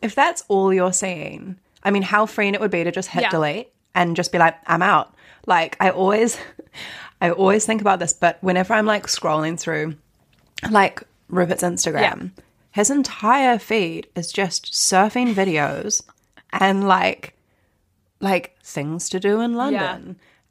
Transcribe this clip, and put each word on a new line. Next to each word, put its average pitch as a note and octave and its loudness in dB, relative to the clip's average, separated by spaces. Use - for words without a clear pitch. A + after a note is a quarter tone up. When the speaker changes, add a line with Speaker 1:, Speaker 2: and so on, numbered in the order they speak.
Speaker 1:
if G#3+ -6
that's E4 2
all F#3+ 4
you're F#3 2
seeing, F#3 -8
I G3+ 2
mean, G3 2
how G#3 2
freeing G3+ -2
it G3+ -4
would G3+ -2
be E3+ 0
to E3+ -2
just F#3 -6
hit F3+ -2
Speaker 2:
Yeah. A3+ 0
Speaker 1:
delete D#3+ -2
and E3+ 0
just F3 -2
be F3+ 2
like, E3 4
"I'm E3 0
out." F#3 2
Like, E3 0
I F#3 2
always, G3+ 0
<laughs> - -18
I E3+ 2
always F#3+ 2
think A3 -2
about F#3+ 2
this, E3 -2
but - 0
whenever F#3 0
I'm, G#3+ 2
like, G#3 0
scrolling D#3 -2
through, D#3 -4
like, G3+ 4
Rupert's F3+ 0
Instagram, F3 -2
Speaker 2:
Yeah. - -20
Speaker 1:
his G#3 2
entire B3+ 2
feed E3+ -2
is E3+ -6
just - -4
surfing G#3+ 2
videos F#3+ 0
and, G3 2
like, F#3 2
like, F#3 -2
things D#3 -8
to F#3 -4
do G3+ 2
in A#3+ -2
Speaker 2:
Yeah. A#3 -4
Speaker 1:
London. F#3+ -4